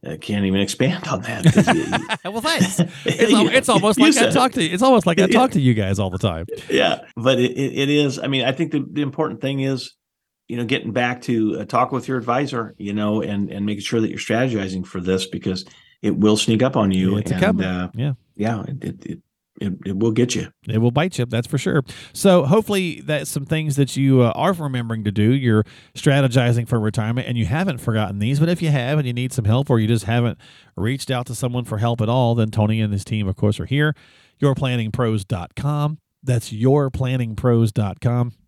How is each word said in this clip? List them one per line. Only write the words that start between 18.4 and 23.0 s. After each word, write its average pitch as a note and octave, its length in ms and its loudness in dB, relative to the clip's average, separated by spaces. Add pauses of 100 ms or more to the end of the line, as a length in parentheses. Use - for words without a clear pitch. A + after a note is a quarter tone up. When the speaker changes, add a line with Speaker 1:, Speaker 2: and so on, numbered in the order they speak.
Speaker 1:
it, - 220 -10
it, - 220 -10
it, - 120 -12 (420)
it, G2+ 120 -4 (120)
it F#2+ 140 -4
will A2+ 120 2
get A#2+ 240 0
you. F2+ 140 -6 (180)
Speaker 2:
It A2 120 -2
will A#2 120 2
bite D3+ 280 -2
you, B2 80 -2
that's A#2+ 200 -4
for C#3+ 120 -4
sure. D3 260 0 (300)
So F3+ 300 4
hopefully F#3+ 580 0